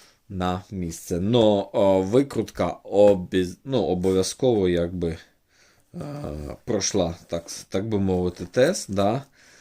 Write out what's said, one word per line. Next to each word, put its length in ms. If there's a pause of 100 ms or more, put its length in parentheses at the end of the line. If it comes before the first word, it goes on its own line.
(300)
на 320 (100)
місце. 480
Но, 540
о, 280
викрутка 840
обіз-, 800
ну, 200
обов'язково, 840
якби, 480 (800)
е, 40 (680)
пройшла, 500 (120)
так, 200 (220)
так 180
би 120
мовити, 460
тест. 480
Да? 300 (380)